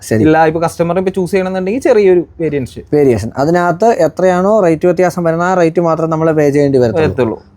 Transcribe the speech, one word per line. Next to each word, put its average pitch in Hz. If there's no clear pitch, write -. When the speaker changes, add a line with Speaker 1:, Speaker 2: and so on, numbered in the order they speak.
Speaker 1:
ശരി. 110
Speaker 2:
ഇല്ല, 156
ഇപ്പൊ 160
കസ്റ്റമർ 170
ഇപ്പൊ 190
ചൂസ് 185
ചെയ്യണമെന്നുണ്ടെങ്കിൽ 190
ചെറിയൊരു 202
വേരിയൻസ്. 143
Speaker 1:
വേരിയേഷൻ. 120
അതിനകത്ത് 175
എത്രയാണോ 185
റേറ്റ് 165
വ്യത്യാസം 180
വരുന്നത് 165
ആ 190
റേറ്റ് 170
മാത്രം 160
നമ്മൾ 160
പേ 151
ചെയ്യേണ്ടി 139
വരത്തുള്ളൂ. 127
Speaker 2:
വരത്തുള്ളൂ. 117